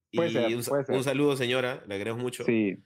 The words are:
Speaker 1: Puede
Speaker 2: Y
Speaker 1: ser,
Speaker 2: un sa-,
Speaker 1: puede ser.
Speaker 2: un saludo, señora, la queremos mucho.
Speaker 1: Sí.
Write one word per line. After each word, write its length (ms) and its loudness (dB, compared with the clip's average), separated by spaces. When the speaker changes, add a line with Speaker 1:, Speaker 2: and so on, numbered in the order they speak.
Speaker 1:
Puede 180 2
Speaker 2:
Y 0 -
Speaker 1:
ser, 240 2
Speaker 2:
un 80 -4
sa-, 100 -2
Speaker 1:
puede 120 2
ser. 120 0
Speaker 2:
un 60 0
saludo, 340 2
señora, 500 0
la 100 -6
queremos 240 -4
mucho. 240 -6
Speaker 1:
Sí. 400 2